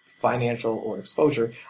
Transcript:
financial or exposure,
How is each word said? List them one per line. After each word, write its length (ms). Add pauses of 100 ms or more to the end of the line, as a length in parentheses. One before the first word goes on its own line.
(200)
financial 580
or 220
exposure, 540 (160)